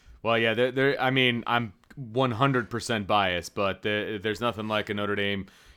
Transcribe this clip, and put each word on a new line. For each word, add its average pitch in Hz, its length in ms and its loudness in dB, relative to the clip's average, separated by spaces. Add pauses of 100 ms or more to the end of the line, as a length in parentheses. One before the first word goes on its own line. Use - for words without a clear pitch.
(220)
Well, 113 160 2
yeah, 113 160 2
there, 123 180 2
there, 135 300 2
I 131 80 2
mean, 123 380 2
I'm 117 240 0 (240)
one 127 340 -2
hundred 123 400 2
percent 110 380 -2
biased, 92 480 2
but 98 260 -2
the, 107 400 -2
there's 104 180 -4
nothing 110 280 -4
like 107 200 -2
a 107 60 -2
Notre 101 220 -2
Dame, 101 300 -2 (300)